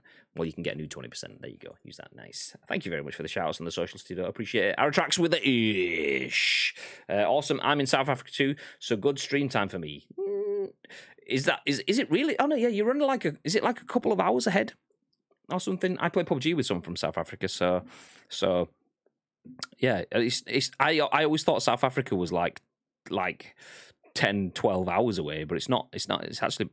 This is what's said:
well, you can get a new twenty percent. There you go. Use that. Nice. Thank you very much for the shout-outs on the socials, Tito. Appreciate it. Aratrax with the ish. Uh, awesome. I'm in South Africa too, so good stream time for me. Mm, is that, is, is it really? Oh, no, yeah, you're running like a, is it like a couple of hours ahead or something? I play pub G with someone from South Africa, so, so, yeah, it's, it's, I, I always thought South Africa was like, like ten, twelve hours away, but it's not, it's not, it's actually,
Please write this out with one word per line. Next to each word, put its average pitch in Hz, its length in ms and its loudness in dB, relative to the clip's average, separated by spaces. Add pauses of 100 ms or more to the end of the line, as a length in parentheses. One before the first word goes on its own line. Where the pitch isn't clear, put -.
(340)
well, 82 120 -4
you 80 80 -6
can 87 80 -8
get - 120 -4
a 73 40 -10
new 78 80 -8
twenty 64 240 -12
percent. - 320 -14
There 64 80 -12
you 50 80 -18
go. - 260 -18
Use - 140 -20
that. - 160 -18
Nice. - 420 -12 (100)
Thank - 200 -4
you 90 40 -4
very 78 120 -2
much 71 120 -10
for - 80 -8
the 78 60 -6
shout-outs 80 320 -2
on 82 60 -6
the 85 40 -6
socials, - 320 -6
Tito. 92 220 -6
Appreciate 104 460 0
it. - 80 -2
Aratrax 147 400 2
with 165 140 4
the 143 140 2
ish. 90 1300 2 (360)
Uh, 101 140 2
awesome. 139 380 0
I'm 147 160 4
in 139 80 2
South 135 220 2
Africa 131 220 -2
too, 139 240 2 (240)
so - 180 0
good 135 220 2
stream 143 320 0
time 101 180 2
for 95 100 -6
me. 73 280 -10 (120)
Mm, 403 540 -4 (540)
is 131 180 0
that, 165 220 2
is, 139 200 0
is 214 120 4
it 269 120 2
really? 254 280 2
Oh, 269 80 4
no, 302 100 2
yeah, 240 120 4
you're 208 180 2
running 277 200 2
like 262 200 0
a, 147 180 -2
is 160 100 0
it - 80 2
like - 200 0
a - 20 -20
couple - 280 0
of 185 80 0
hours 214 260 2
ahead 202 260 2 (800)
or 180 100 -2
something? 185 380 -2
I 170 100 2
play 175 160 2
pub 151 160 0
G 160 140 2
with 139 100 2
someone 87 180 0
from 85 140 -8
South - 220 -2
Africa, - 300 -4
so, 90 360 2 (460)
so, 90 400 2 (1080)
yeah, 123 240 2 (100)
it's, 120 340 2
it's, 131 320 0
I, 151 220 4
I 147 240 0
always 151 200 2
thought 147 180 2
South 120 200 2
Africa 139 320 0
was 87 160 0
like, 85 300 0 (480)
like - 480 -4 (560)
ten, 101 380 0
twelve 92 360 2
hours 98 300 2
away, 78 280 -4
but 80 120 -2
it's 76 120 -4
not, 127 260 0
it's - 140 -6
not, - 160 -2
it's - 180 -8
actually, - 300 -2